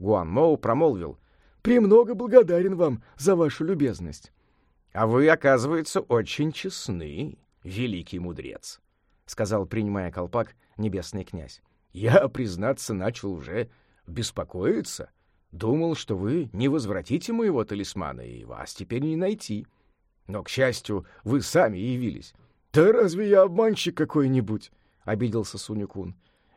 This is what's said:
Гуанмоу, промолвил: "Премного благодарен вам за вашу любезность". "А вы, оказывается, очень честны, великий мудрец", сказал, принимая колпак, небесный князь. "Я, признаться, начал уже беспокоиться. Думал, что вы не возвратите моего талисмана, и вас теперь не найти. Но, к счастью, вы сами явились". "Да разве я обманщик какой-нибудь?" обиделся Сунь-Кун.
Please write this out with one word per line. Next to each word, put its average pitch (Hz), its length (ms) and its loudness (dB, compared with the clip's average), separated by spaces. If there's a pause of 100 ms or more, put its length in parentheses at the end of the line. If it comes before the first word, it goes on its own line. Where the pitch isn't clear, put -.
Гуанмоу, 101 560 2
промолвил: 113 600 0 (440)
"Премного 226 520 6
благодарен 196 600 6
вам 160 280 0 (140)
за 175 200 2
вашу 160 260 0
любезность". 135 680 -4 (580)
"А 110 160 0
вы, 131 220 4
оказывается, 151 720 2
очень 127 500 -2
честны, 90 840 -8 (260)
великий 95 560 -6
мудрец", 71 640 -12 (500)
сказал, 101 340 -2
принимая 101 460 -4
колпак, 92 440 -4 (200)
небесный 95 480 -6
князь. - 380 -16 (320)
"Я, 117 340 4
признаться, 113 680 -4
начал 101 380 -6
уже 85 380 -8 (380)
беспокоиться. 95 1040 -4 (420)
Думал, 147 440 -2
что - 200 -6
вы 113 380 -2
не 113 140 0
возвратите 135 680 -4
моего 202 300 0
талисмана, 92 580 -8
и 60 240 -16
вас 57 280 -14
теперь 113 300 -6
не 160 120 -2
найти. 180 520 -4 (600)
Но, 95 160 -8
к - 60 -16
счастью, 123 560 -2 (180)
вы 127 180 0
сами 120 360 2
явились". 120 560 -6 (400)
"Да 170 180 8
разве 208 380 2
я 196 120 10
обманщик 190 560 2
какой-нибудь?" 131 760 0 (320)
обиделся 107 540 -2
Сунь-Кун. 98 580 -8 (420)